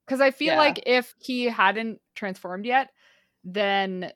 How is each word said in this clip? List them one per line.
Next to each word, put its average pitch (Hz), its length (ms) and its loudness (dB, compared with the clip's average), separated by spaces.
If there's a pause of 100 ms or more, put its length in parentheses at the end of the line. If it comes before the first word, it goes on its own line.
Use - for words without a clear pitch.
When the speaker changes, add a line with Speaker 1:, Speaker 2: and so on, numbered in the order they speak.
Speaker 1:
'Cause 262 120 0
I 269 100 4
feel 302 240 0
Speaker 2:
Yeah. 311 40 4
Speaker 1:
like 294 280 2
if 247 320 0
he 247 260 -6
hadn't 220 560 0 (140)
transformed 190 520 -8
yet, 254 240 2 (540)
then 190 720 -2